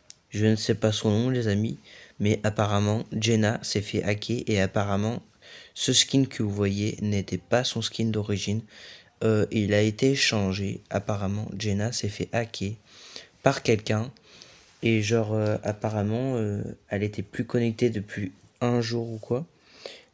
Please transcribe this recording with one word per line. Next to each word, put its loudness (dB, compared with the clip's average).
Je 2
ne 6
sais 0
pas 2
son 0
nom, 2
les 0
amis. 0
Mais 2
apparemment, 0
Jenna 2
s'est -2
fait -2
hacker -2
et 2
apparemment, 0
ce -2
skin 4
que -4
vous -2
voyez 0
n'était -2
pas 0
son -2
skin -2
d'origine. -2
Euh, 4
il 2
a 6
été 4
changé. 0
Apparemment, -2
Jenna -2
s'est -4
fait -6
hacker -4
par 2
quelqu'un. 0
Et 4
genre, 0
euh, 0
apparemment, -2
euh, -2
elle -2
était -4
plus -6
connectée 0
depuis -6
un 2
jour -4
ou -8
quoi. -4